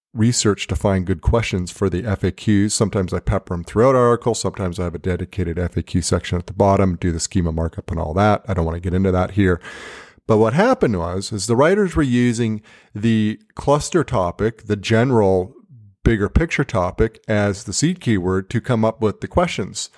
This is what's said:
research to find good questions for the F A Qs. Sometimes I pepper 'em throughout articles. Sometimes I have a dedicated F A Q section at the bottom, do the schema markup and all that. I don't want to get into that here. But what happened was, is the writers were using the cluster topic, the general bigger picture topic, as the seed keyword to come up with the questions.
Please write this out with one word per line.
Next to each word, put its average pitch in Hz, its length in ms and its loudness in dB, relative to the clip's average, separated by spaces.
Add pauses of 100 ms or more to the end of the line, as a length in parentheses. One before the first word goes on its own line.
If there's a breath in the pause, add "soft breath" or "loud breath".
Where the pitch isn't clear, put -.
(120)
research 113 540 2
to 95 100 -4
find 95 300 0
good 87 160 -2
questions 104 500 0
for - 160 -2
the 90 160 -2
F 101 200 -4
A 117 80 0
Qs. 104 400 2
Sometimes 95 420 -2
I 87 60 -2
pepper - 340 -4
'em 85 100 -6
throughout 123 300 2
articles. 120 480 2
Sometimes 92 380 -4
I 90 60 -2
have 85 100 -6
a 78 40 -8
dedicated 90 600 -4
F 87 180 -2
A 87 60 -2
Q - 180 -2
section 90 380 -2
at - 80 -10
the 92 60 -10
bottom, 95 460 2
do 90 120 -2
the 80 80 -2
schema 85 320 -2
markup 82 400 -6
and 80 80 -4
all 80 160 -4
that. 104 320 2
I 98 80 -2
don't 85 100 0
want 82 100 -4
to 87 60 -8
get 90 140 -4
into 95 160 2
that 90 200 0
here. 92 300 2 (640 loud breath)
But 110 140 4
what 113 140 2
happened 190 440 2
was, 87 340 -6
is 104 140 -6
the 113 100 0
writers 175 400 2
were 160 60 2
using 120 640 0 (320 soft breath)
the 107 440 0 (140)
cluster 147 500 0
topic, 101 640 -2
the 104 100 -2
general 104 800 2 (500)
bigger 113 240 2
picture - 380 0
topic, 92 640 -2
as 101 380 0
the 98 80 -10
seed 175 280 -2
keyword 95 480 0
to 120 100 -2
come 113 240 -2
up 110 200 -2
with 101 180 -2
the - 60 -10
questions. - 720 -4